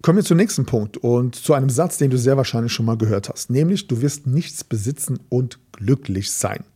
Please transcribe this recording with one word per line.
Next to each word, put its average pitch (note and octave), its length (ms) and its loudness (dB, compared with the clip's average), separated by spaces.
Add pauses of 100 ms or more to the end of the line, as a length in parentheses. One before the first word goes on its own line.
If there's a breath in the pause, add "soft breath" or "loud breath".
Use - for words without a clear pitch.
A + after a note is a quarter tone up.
Kommen E3+ 160 4
wir G#3 60 2
zum E3 120 4
nächsten F3 300 2
Punkt G#2+ 320 -2
und A#2+ 360 0
zu - 200 2
einem C3+ 160 2
Satz, D#3+ 280 0
den C#3 120 2
du B2+ 80 2
sehr C3 180 4
wahrscheinlich A#2 360 0
schon A2+ 140 -2
mal A2+ 120 0
gehört G#2+ 300 0
hast. - 220 -10
Nämlich, D#3+ 380 0
du A#2 140 -2
wirst C#3 260 -2
nichts C#3+ 340 -2
besitzen A#2+ 560 -6 (100)
und B2 300 -2 (140)
glücklich G2 580 -4
sein. - 320 -6 (140)